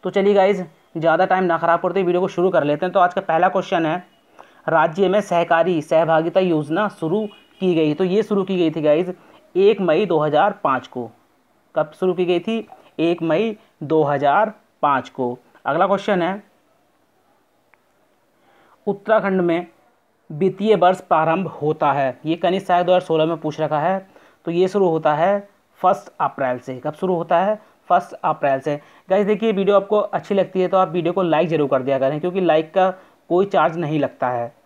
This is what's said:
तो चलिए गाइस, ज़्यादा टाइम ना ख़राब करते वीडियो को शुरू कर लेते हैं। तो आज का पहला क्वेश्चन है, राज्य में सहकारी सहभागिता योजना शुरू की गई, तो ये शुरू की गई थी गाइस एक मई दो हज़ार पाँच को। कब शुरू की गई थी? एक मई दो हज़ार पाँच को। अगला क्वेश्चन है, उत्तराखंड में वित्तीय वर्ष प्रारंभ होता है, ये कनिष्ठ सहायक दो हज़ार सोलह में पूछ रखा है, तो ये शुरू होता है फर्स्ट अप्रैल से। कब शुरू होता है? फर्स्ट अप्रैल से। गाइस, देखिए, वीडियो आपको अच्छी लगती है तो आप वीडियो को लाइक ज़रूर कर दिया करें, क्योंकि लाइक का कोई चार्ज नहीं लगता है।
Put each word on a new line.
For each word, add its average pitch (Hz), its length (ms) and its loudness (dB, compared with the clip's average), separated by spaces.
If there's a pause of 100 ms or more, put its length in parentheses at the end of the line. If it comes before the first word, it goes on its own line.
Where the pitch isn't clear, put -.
तो 185 60 -6
चलिए 196 240 2
गाइस, 190 300 2 (340)
ज़्यादा 165 280 2
टाइम 185 180 0
ना 170 140 0
ख़राब 165 240 0
करते 185 220 -2
वीडियो 175 180 0
को 190 60 -2
शुरू 180 220 0
कर 165 140 2
लेते 147 220 0
हैं। 185 80 -4
तो 202 60 2
आज 180 140 2
का 190 80 -4
पहला 170 280 2
क्वेश्चन 180 360 -2
है, 170 180 -4 (640)
राज्य 165 420 2
में 202 120 2
सहकारी 170 600 0
सहभागिता 165 580 2
योजना 170 500 0
शुरू 196 380 -4 (320)
की 185 160 2
गई, 156 180 2
तो 190 100 -2
ये 190 200 0
शुरू 202 200 -2
की 190 140 -4
गई 160 140 2
थी 156 100 -6
गाइस 151 280 2 (460)
एक 196 260 4
मई 175 240 2
दो 175 140 0
हज़ार 151 320 2 (120)
पाँच 131 240 -2
को। 120 220 -10 (680)
कब 156 240 -2
शुरू 185 140 0
की 175 120 -2
गई 175 140 0
थी? 220 280 -6 (320)
एक 170 220 0
मई 190 360 -2 (260)
दो 156 200 0
हज़ार 143 500 0 (280)
पाँच 139 280 0
को। 123 280 -6 (280)
अगला 165 220 0
क्वेश्चन 190 340 0
है, 190 220 -4 (2500)
उत्तराखंड 202 540 0
में 175 260 0 (640)
वित्तीय 190 460 0
वर्ष 180 260 2
प्रारंभ 165 460 0
होता 151 440 -2
है, 135 340 -2
ये 160 100 -2
कनिष्ठ 185 320 -2
सहायक 180 180 2
दो 180 60 2
हज़ार 180 100 4
सोलह 160 240 0
में 165 120 -2
पूछ 160 240 -8
रखा 151 180 -2
है, 190 280 -2 (380)
तो 170 60 -6
ये 180 160 2
शुरू 190 220 2
होता 160 260 0
है 196 340 0 (320)
फर्स्ट - 380 0
अप्रैल 131 400 -4
से। 127 240 -12
कब 151 100 -6
शुरू 185 220 -2
होता 170 240 0
है? 214 200 -2 (300)
फर्स्ट 180 240 0
अप्रैल 147 460 -2
से। 147 200 -6 (300)
गाइस, 196 180 2
देखिए, 214 240 0
वीडियो 196 240 0
आपको 196 220 0
अच्छी 196 380 -4
लगती 185 260 -2
है 180 60 0
तो 190 100 0
आप 185 120 2
वीडियो 170 240 -2
को 190 100 -2
लाइक 165 260 0
ज़रूर 147 200 0
कर 135 120 0
दिया 131 180 -2
करें, 139 200 -2
क्योंकि 180 220 -4
लाइक 160 320 0
का 185 160 2 (400)
कोई 180 160 2
चार्ज 165 320 0
नहीं 156 220 -2
लगता 135 300 -4
है। 120 220 -6 (140)